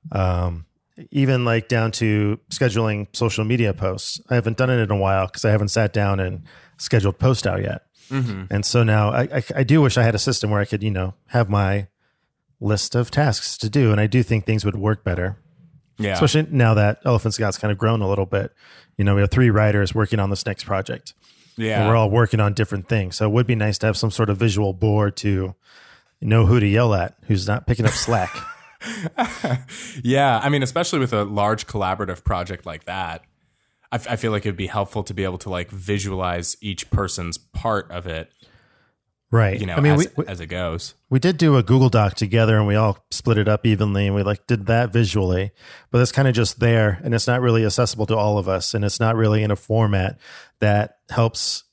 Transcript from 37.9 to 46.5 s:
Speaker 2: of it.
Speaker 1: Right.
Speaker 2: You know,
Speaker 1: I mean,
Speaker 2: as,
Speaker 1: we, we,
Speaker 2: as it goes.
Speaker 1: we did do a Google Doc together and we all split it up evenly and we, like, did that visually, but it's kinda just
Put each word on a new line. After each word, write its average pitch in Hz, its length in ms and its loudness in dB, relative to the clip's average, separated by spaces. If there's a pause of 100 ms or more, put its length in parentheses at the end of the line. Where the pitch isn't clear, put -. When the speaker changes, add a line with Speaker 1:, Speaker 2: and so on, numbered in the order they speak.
Speaker 2:
of 87 160 -10
it. 80 240 -10 (1000)
Speaker 1:
Right. 107 300 2
Speaker 2:
You 98 60 -6
know, 87 80 -6
Speaker 1:
I 143 60 0
mean, 147 120 4
Speaker 2:
as, 143 60 6
Speaker 1:
we, - 260 -2
we, - 20 -8
Speaker 2:
as 90 140 -10
it 82 60 -12
goes. 87 480 -6 (160)
Speaker 1:
we 131 80 2
did 175 180 2
do 151 200 4
a 123 60 4
Google 127 280 4
Doc 104 240 4
together 110 420 2
and 104 100 2
we 101 100 2
all 107 340 0
split - 260 0
it 104 100 2
up 107 200 0
evenly 101 400 2
and 98 80 0
we, 101 80 0
like, 101 240 -4
did 104 200 -2
that 117 240 2
visually, 98 600 0 (400)
but 120 100 4
it's 123 120 2
kinda 135 200 2
just 110 280 0